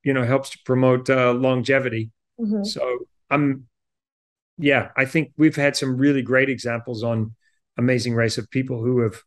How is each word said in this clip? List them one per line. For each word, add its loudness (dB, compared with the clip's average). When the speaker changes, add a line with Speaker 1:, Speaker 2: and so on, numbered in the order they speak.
Speaker 1:
you 2
know, 0
helps 0
to -18
promote, 2
uh, 4
longevity. 0
Speaker 2:
Mm-hmm. -2
Speaker 1:
So -6
I'm, 0
yeah, 2
I 2
think -2
we've 4
had 0
some -2
really 2
great 2
examples -6
on -2
Amazing 0
Race 0
of -10
people -4
who 2
have -2